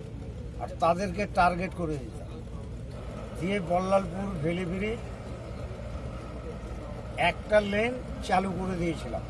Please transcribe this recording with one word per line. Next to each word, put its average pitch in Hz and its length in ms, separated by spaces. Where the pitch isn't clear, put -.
আর - 80
তাদেরকে 180 540
টার্গেট 180 400
করে 156 220
দিতাম। - 320
দিয়ে 196 200
বল্লালপুর 185 840
ভেলিভিরি 185 540
একটা 180 440
লেন 208 320
চালু 190 260
করে 185 260
দিয়েছিলাম। 165 520